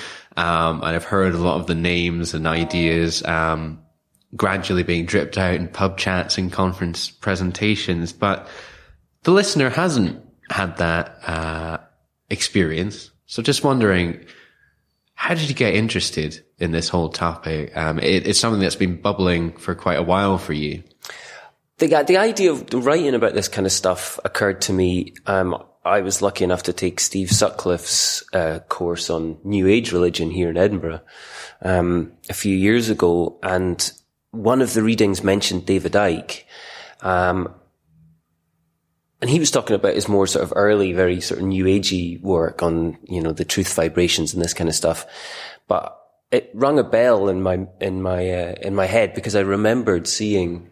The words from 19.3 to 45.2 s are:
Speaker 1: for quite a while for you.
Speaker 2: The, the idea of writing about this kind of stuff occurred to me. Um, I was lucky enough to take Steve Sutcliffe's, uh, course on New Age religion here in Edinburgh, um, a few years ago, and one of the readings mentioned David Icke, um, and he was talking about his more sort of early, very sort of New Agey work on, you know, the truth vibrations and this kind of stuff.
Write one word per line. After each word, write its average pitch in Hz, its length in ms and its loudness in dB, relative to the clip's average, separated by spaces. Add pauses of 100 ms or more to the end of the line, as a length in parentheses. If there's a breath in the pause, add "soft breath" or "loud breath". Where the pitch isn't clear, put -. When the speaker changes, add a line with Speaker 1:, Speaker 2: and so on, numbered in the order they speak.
Speaker 1:
for - 180 -8
quite 82 240 -2
a 87 60 0
while 95 340 2
for 90 140 -6
you. 76 320 -6 (960 loud breath)
Speaker 2:
The, 160 280 4
the 180 100 6
idea 202 360 4
of - 200 -8
writing 135 420 2
about 113 200 2
this 101 140 0
kind 95 180 -2
of 95 60 0
stuff - 520 -2
occurred - 380 -2
to - 100 -2
me. 90 400 0 (140)
Um, 95 360 0 (220)
I 98 160 2
was 95 220 -2
lucky 98 200 0
enough 90 220 0
to 90 80 -2
take - 280 -4
Steve 95 280 -2
Sutcliffe's, - 1040 0
uh, 82 280 0
course - 500 -4
on 82 340 -4
New 98 220 2
Age 117 260 4
religion 87 380 0
here 87 180 -2
in 82 80 -2
Edinburgh, 87 460 0 (580 loud breath)
um, 87 520 0 (180)
a - 20 -6
few 98 240 -2
years 110 320 2
ago, 87 540 2
and 92 500 -2 (380)
one 113 320 2
of 113 100 0
the 110 100 2
readings 107 400 2
mentioned 95 440 0
David 87 260 0
Icke, 98 520 -2 (580 loud breath)
um, 90 520 0 (1700)
and 123 80 -2
he 143 100 4
was 156 120 2
talking 117 260 2
about 98 180 2
his 98 140 -2
more 98 180 4
sort - 180 0
of 87 120 -6
early, 101 360 4
very 90 280 2
sort - 200 -6
of 95 60 -2
New 95 200 0
Agey 92 560 0
work 85 400 0
on, 82 420 0
you 90 160 -6
know, 80 120 -2
the 78 120 -4
truth - 300 -2
vibrations 82 580 0
and 90 100 -2
this 85 120 -2
kind 85 140 -2
of 82 60 0
stuff. - 300 -2 (640 loud breath)